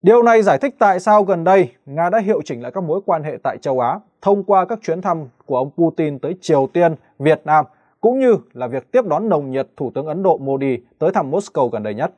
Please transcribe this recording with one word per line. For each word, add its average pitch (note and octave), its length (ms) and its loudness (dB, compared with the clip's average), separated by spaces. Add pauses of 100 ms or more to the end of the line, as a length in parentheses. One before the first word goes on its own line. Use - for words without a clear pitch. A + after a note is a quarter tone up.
Điều A3+ 200 6
này A3+ 200 4
giải E3+ 160 2
thích C#4 200 -4
tại G3 220 2
sao G#3+ 240 4
gần F3 200 -2
đây F#3 280 2 (140)
Nga D#3+ 240 -4
đã A3 80 0
hiệu G3 260 -2
chỉnh A#2+ 180 -10
lại B2 100 -12
các F#3+ 120 -6
mối E3 220 -4
quan E3 160 -2
hệ D3 200 -10
tại C3 160 -6
châu C3 220 -2
Á C#3 200 -2 (220)
thông G3+ 220 0
qua F#3+ 200 2
các G#3 180 -8
chuyến E3 200 -4
thăm E3 260 -4 (180)
của C3+ 100 -4
ông C3+ 200 -2
Putin D3+ 420 -2
tới E3 220 -6
Triều C#3 320 2
Tiên, E3+ 220 2 (240)
Việt D3+ 260 0
Nam, D3+ 200 2 (360)
cũng B3 200 2
như A#3+ 160 4 (160)
là B2 140 -10
việc B2+ 260 -10
tiếp A#3+ 140 4
đón F3+ 220 -2
nồng D3 220 0
nhiệt C3 260 -4
Thủ B2 180 -6
tướng C#3+ 120 -6
Ấn D#3+ 160 -6
Độ E3+ 160 2
Modi C3+ 400 -2 (200)
tới E3+ 140 0
thăm E3 180 -2
Moscow D#3 380 -2
gần A2+ 140 -2
đây G#2+ 120 -6
nhất. C#3+ 240 -6